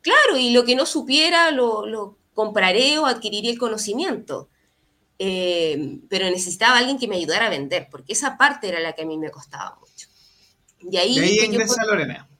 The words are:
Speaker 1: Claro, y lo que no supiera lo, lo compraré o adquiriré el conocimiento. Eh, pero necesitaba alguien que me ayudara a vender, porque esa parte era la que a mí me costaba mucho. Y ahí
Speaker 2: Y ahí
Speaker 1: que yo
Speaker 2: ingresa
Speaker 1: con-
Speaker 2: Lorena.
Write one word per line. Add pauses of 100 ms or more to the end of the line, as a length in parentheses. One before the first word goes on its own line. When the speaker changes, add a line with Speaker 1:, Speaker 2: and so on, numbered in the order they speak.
Speaker 1:
Claro,
y
lo
que
no
supiera
lo,
lo (180)
compraré
o
adquiriré
el
conocimiento. (680)
Eh, (100)
pero
necesitaba
alguien
que
me
ayudara
a
vender,
porque
esa
parte
era
la
que
a
mí
me
costaba
mucho. (720)
Y
ahí
Speaker 2:
Y
ahí
Speaker 1:
que
yo
Speaker 2:
ingresa
Speaker 1:
con-
Speaker 2:
Lorena. (120)